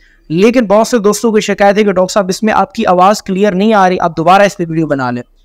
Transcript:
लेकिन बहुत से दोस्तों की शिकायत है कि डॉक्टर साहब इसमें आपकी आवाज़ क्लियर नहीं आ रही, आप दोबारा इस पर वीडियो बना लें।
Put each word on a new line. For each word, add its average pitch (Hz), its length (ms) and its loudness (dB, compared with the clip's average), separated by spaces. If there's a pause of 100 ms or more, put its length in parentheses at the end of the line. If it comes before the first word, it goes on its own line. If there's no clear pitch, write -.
(300)
लेकिन 220 360 2
बहुत 214 220 2
से 247 120 0
दोस्तों 208 320 -2
की 214 100 2
शिकायत 202 340 0
है 214 80 0
कि 202 80 0
डॉक्टर 185 200 -2
साहब 190 180 -2
इसमें 214 240 -2
आपकी 196 320 -2
आवाज़ 185 360 2
क्लियर 196 320 -2
नहीं 214 200 0
आ 190 140 2
रही, 185 100 -2
आप 170 180 -4
दोबारा 180 280 4
इस 190 100 -2
पर 175 120 -6
वीडियो 160 200 -4
बना 139 240 -4
लें। 123 120 -6 (220)